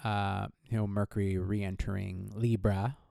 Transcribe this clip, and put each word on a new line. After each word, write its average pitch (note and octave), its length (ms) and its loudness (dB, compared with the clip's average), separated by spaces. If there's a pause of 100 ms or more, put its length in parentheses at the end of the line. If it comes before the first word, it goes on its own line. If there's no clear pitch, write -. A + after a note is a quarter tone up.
uh, G2+ 460 0 (140)
you A2+ 140 -2
know, G#2+ 80 2
Mercury G2+ 520 0
re-entering F#2+ 960 -2
Libra A2 640 2 (140)